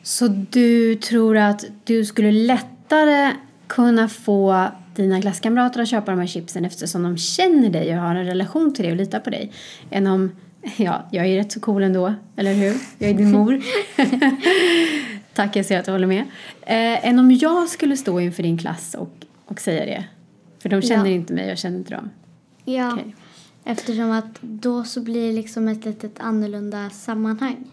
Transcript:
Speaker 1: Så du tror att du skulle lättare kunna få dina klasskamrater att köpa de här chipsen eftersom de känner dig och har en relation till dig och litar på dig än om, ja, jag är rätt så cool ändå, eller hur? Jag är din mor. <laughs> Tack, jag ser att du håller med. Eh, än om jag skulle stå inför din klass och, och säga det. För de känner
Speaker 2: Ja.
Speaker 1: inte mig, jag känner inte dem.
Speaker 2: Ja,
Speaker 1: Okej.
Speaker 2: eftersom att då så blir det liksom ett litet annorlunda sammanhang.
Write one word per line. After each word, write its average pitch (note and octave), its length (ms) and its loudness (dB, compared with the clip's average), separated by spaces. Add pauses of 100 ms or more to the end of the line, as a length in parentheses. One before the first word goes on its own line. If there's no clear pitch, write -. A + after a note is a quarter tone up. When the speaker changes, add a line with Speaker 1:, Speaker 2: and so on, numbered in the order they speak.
Speaker 1:
Så - 260 0 (220)
du A#3 440 4
tror A3 420 2
att G#3 280 2 (200)
du A3+ 200 2
skulle G#3+ 280 2
lättare C#4+ 1000 2 (340)
kunna A#3 420 4
få G3 580 2 (280)
dina F#3+ 280 2
klasskamrater A#3+ 600 0
att A3+ 60 -2
köpa G#3 220 -2
de F3+ 100 0
här F3 60 -2
chipsen E3+ 380 -6
eftersom F3 380 -6
de F3 140 -2
känner D4 540 2
dig E3 260 -2
och F3 60 -2
har F3 120 0
en F3+ 120 -2
relation G3 480 -2
till A3 100 -4
dig E3+ 80 0
och F3 60 -2
litar G3 220 -4
på - 100 -6
dig - 220 -8 (380)
än G3 160 0
om, F#3+ 240 2 (460)
ja, F3 340 -2
jag F3+ 160 -2
är F#3+ 100 2
rätt G3+ 160 -4
så G#3+ 80 -10
cool G3+ 220 0
ändå, F#3 320 0 (220)
eller G3 180 0
hur? G3+ 220 2 (220)
Jag G#3 120 0
är G3+ 40 4
din G#3 180 4
mor. A3 300 4 (340)
<laughs> D4+ 1400 0
Tack, G#3 220 0
jag G3 100 0
ser F#3 120 0
att F#3 60 -4
du F#3+ 80 -4
håller F#3 140 2
med. F#3+ 180 0 (380)
Eh, A3+ 460 0
än B3 100 6
om B3+ 140 8
jag E4 360 4
skulle C#4 280 -2
stå F3+ 240 -2
inför F3 220 -4
din E3 160 0
klass - 400 -8
och, F3 140 -10 (340)
och - 140 -12
säga D3+ 240 -2
det. - 200 -8 (540)
För - 100 -8
de G3 140 2
känner A3 240 2
Speaker 2:
Ja. F#3+ 100 4
Speaker 1:
inte E3+ 160 -6
mig, F#3 160 -4
jag F3 100 -6
känner F3+ 200 -6
inte - 160 -12
dem. - 160 -12 (540)
Speaker 2:
Ja, B3+ 280 -2
Speaker 1:
Okej. A3 220 -8 (500)
Speaker 2:
eftersom A3+ 460 -4
att A3 300 -4
då A#3+ 440 -6
så B3 160 -8
blir A#3 260 -4
det A3+ 60 -2
liksom A3 360 -4
ett A3 160 -4
litet G#3+ 360 -10
annorlunda G#3 680 -4
sammanhang. A3 680 -4 (160)